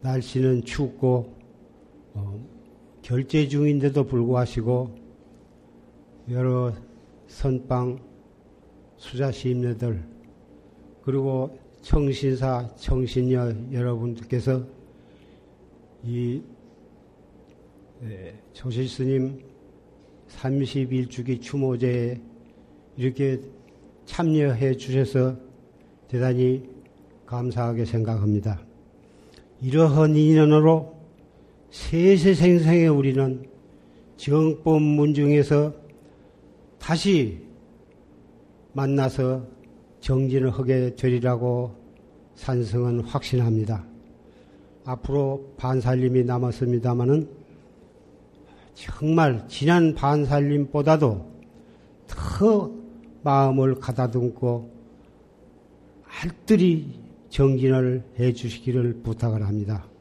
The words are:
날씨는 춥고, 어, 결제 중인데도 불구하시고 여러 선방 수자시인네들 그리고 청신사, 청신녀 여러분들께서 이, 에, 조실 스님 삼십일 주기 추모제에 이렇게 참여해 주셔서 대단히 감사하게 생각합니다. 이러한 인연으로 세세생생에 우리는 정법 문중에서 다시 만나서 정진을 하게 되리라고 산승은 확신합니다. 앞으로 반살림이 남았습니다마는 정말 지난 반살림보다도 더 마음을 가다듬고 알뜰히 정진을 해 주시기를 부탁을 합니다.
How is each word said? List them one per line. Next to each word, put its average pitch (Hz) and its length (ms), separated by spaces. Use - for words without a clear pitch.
날씨는 131 600
춥고, 127 680
어, 101 320
결제 135 400
중인데도 143 560
불구하시고 123 880
여러 123 440
선방 127 720
수자시인네들 123 1040
그리고 135 520
청신사, 131 920
청신녀 123 760
여러분들께서 120 960
이, 120 400
에, 98 320
조실 127 360
스님 135 520
삼십일 131 840
주기 127 300
추모제에 123 840
이렇게 131 440
참여해 139 760
주셔서 131 580
대단히 127 600
감사하게 120 600
생각합니다. 107 840
이러한 151 560
인연으로 156 800
세세생생에 170 1120
우리는 135 560
정법 156 680
문중에서 147 920
다시 156 680
만나서 131 760
정진을 131 500
하게 127 440
되리라고 123 800
산승은 123 680
확신합니다. 113 840
앞으로 135 720
반살림이 127 680
남았습니다마는 123 1040
정말 151 720
지난 165 460
반살림보다도 143 1400
더 - 640
마음을 135 540
가다듬고 120 960
알뜰히 170 960
정진을 131 760
해 123 140
주시기를 120 720
부탁을 110 440
합니다. 104 400